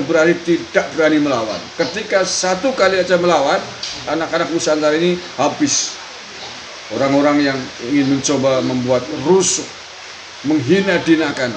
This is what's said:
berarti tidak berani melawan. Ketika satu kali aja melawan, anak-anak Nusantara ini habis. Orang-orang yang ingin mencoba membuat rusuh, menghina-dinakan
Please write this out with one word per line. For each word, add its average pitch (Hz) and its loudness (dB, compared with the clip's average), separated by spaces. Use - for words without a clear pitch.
berarti 165 4
tidak - 0
berani 156 4
melawan. 113 0
Ketika 190 0
satu 185 0
kali 190 2
aja 180 2
melawan, 170 2
anak-anak 160 -2
Nusantara 151 2
ini 175 2
habis. 139 0
Orang-orang 143 2
yang 135 0
ingin 143 2
mencoba 135 2
membuat 127 0
rusuh, 175 2
menghina-dinakan 156 2